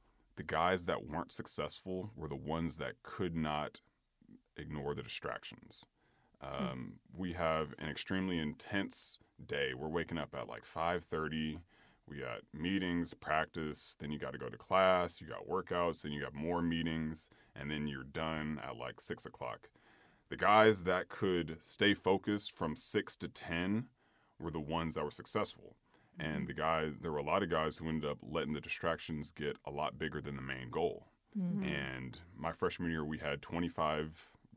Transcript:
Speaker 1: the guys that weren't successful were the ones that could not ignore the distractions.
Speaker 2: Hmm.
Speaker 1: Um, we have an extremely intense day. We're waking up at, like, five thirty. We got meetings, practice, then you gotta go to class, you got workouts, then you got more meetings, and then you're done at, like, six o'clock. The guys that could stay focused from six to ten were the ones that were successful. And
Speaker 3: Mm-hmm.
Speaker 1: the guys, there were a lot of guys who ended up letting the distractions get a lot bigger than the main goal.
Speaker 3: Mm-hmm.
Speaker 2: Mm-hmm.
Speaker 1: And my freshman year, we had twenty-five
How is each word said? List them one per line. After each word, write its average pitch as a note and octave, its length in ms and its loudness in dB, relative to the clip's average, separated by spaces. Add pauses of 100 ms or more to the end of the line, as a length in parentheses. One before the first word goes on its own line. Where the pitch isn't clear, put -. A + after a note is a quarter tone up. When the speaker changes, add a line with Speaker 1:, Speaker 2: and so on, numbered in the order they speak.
(360)
Speaker 1:
the - 80 -10
guys E2+ 440 4
that D#2+ 180 0
weren't D#2 260 -4
successful F#2 840 -6
were D2+ 120 -6
the C#2+ 80 -4
ones D#2+ 440 -2
that C2 240 -6
could F2 320 -4
not D2+ 460 0 (760)
ignore D2 380 -4
the C#2 80 -6
distractions. - 840 -8 (560)
Speaker 2:
Hmm. C2+ 240 -4
Speaker 1:
Um, B1+ 340 -6 (140)
we F2+ 200 -4
have D#2+ 460 2
an D2+ 100 -4
extremely F#2 500 0
intense E2+ 800 -2 (260)
day. C#2 280 -2
We're C#2+ 160 -4
waking E2 280 -2
up C#2+ 160 -6
at, B1 140 -6
like, A1+ 160 -12
five E2+ 400 0
thirty. D#2 560 -2 (480)
We C#2+ 120 -10
got A#1+ 220 -6 (120)
meetings, F2 600 0
practice, D#2 840 -2
then D2+ 120 -6
you D2 60 -4
gotta C#2 220 -6
go B1+ 100 -6
to - 80 -12
class, F#2 640 6
you D#2 60 -12
got G#1 200 -8
workouts, F2 540 0
then D2+ 120 -4
you C#2+ 80 -2
got C2+ 120 -6
more E2+ 280 0
meetings, E2 680 0 (260)
and C#2+ 140 -6
then D2+ 180 -2
you're C#2 180 -4
done D#2 580 -2
at, B1+ 140 -8
like, B1+ 240 -8
six - 240 -6
o'clock. - 440 -10 (600)
The - 80 -6
guys G#2 480 10
that F2+ 240 4
could E2+ 520 2
stay G2+ 320 6
focused G2 600 2
from D#2 220 -2
six - 420 2
to - 100 -6
ten F#2+ 600 -2 (500)
were E2 120 -4
the D#2+ 100 -2
ones D#2+ 340 0
that D#2 80 0
were D2 80 -2
successful. - 640 -4 (420)
And D2+ 200 -2
Speaker 3:
Mm-hmm. C#2+ 100 -2
Speaker 1:
the C#2+ 60 -6
guys, D#2 460 2
there E2+ 120 -4
were D2 80 0
a C#2+ 40 0
lot F2 200 2
of F2 60 0
guys D#2 280 2
who D#2+ 120 -4
ended D2+ 200 0
up D2 120 -2
letting D#2 320 -2
the D2 80 -4
distractions D#2 720 -2
get D2 340 -4
a C#2+ 60 -8
lot C#2+ 280 -2
bigger D2+ 220 -2
than C#2 160 -6
the C2 40 -8
main B1+ 300 -6
goal. D#2 400 -2 (260)
Speaker 3:
Mm-hmm. F#3 260 -2
Speaker 2:
Mm-hmm. D2 100 -2
Speaker 1:
And C2 460 -6 (160)
my D#2+ 180 -2
freshman F2 380 0
year, D#2+ 140 0
we D#2 140 -4
had C#2+ 220 -2
twenty-five D#2+ 880 0 (260)